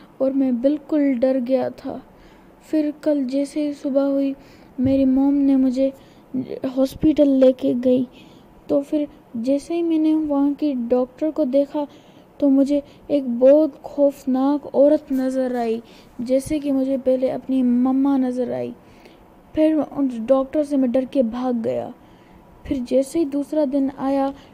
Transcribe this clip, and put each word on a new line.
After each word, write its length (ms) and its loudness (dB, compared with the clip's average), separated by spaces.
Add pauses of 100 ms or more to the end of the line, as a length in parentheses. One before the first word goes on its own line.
(220)
और 120 0
मैं 280 0
बिल्कुल 520 0
डर 260 0
गया 300 -2
था। 320 -12 (680)
फिर 200 0 (120)
कल 220 0
जैसे 420 -4
ही 60 -6
सुबह 300 -2
हुई, 320 -2 (440)
मेरी 260 2
मॉम 280 4
ने 220 2
मुझे 380 0 (840)
हॉस्पिटल 500 2
लेके 460 4
गई। 340 0 (640)
तो 120 2
फिर 260 -4 (300)
जैसे 380 -2
ही 60 -2
मैंने 340 2
वहाँ 380 0
की 200 -2
डॉक्टर 580 -2
को 140 -2
देखा 420 0 (520)
तो 100 2
मुझे 340 2 (280)
एक 280 -2
बहुत 420 4
खौफनाक 840 -2
औरत 460 2
नज़र 440 -2
आई, 260 -4 (400)
जैसे 380 -2
कि 120 -4
मुझे 260 0
पहले 320 0
अपनी 340 -2
मम्मा 540 2
नज़र 340 -2
आई। 240 -6 (800)
फिर 200 2
उन 500 -4
डॉक्टर 380 0
से 140 -2
मैं 140 2
डर 140 0
के 180 0
भाग 320 -4
गया। 380 -4 (760)
फिर 120 -4
जैसे 400 -2
ही 60 0
दूसरा 400 -2
दिन 340 -2
आया 340 -2 (200)